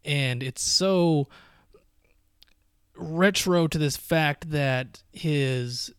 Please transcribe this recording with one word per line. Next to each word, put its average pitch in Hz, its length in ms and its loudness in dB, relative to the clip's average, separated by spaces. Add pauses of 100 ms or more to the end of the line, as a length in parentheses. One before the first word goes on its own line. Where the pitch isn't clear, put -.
and 131 380 -2
it's 131 180 -8
so 175 640 2 (1700)
retro 175 720 2
to 156 100 -2
this 147 200 0
fact 156 540 0
that 131 600 -2
his 131 880 -4